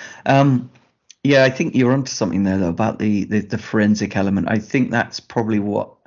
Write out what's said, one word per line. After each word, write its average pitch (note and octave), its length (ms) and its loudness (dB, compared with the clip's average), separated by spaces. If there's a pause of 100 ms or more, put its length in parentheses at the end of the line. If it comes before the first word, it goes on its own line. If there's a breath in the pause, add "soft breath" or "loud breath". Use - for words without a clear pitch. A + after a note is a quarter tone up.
(260 loud breath)
Um, C3+ 460 2 (540)
yeah, C#3 180 6
I C3 60 6
think D#3+ 260 -4
you're B2+ 160 4
onto C3+ 180 0
something G2 340 -2
there, F#2+ 140 0
though, F#2 120 0
about G#2+ 300 -2
the, G#2 260 0
the, G#2+ 160 -2
the G#2 160 -6
forensic G#2 580 0
element. G2 340 0
I G#2+ 100 0
think B2 320 -2
that's - 280 -4
probably A2 400 -4
what G#2 340 -4 (140)